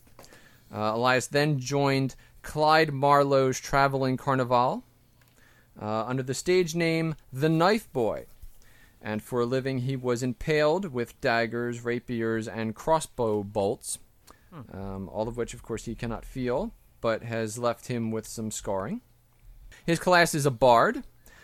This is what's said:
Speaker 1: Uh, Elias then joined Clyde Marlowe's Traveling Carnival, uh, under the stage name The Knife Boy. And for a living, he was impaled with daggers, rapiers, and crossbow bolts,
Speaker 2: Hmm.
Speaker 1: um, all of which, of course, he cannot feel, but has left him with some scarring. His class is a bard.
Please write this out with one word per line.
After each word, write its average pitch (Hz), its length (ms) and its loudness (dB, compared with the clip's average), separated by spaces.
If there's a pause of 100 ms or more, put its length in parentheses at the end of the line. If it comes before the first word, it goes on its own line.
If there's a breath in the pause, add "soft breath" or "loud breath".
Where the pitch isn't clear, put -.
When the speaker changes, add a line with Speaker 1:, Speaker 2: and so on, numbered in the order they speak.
(720 loud breath)
Speaker 1:
Uh, 107 220 -2
Elias 123 340 2
then 147 300 2
joined 135 560 0 (280 soft breath)
Clyde 156 500 4
Marlowe's 139 680 4
Traveling 135 580 2
Carnival, 131 680 2 (960 soft breath)
uh, 107 260 -2
under 131 160 -2
the 127 120 -6
stage 180 400 0
name 165 400 -2 (180)
The 135 160 0
Knife 170 440 2
Boy. 98 340 -2 (760 soft breath)
And 107 220 -6
for 123 180 -4
a 120 60 2
living, 131 320 -2
he 131 180 -2
was 123 260 -2
impaled 151 680 0
with 120 280 -6
daggers, 117 640 -2
rapiers, 113 640 -2
and 110 280 -6
crossbow 117 680 0
bolts, 104 560 -4 (540 soft breath)
Speaker 2:
Hmm. 147 260 -16
Speaker 1:
um, 95 300 -8
all 110 180 -4
of 117 100 -8
which, 117 180 -6
of 120 80 -18
course, - 240 -8
he 117 100 -8
cannot 117 280 -8
feel, 131 480 -4 (280)
but 113 240 -2
has 113 340 -6
left 120 300 -4
him 117 240 -4
with 110 160 -6
some 110 240 -8
scarring. 107 480 -6 (840 loud breath)
His 165 140 2
class 175 380 4
is 143 100 2
a 139 60 2
bard. 131 500 4 (420 soft breath)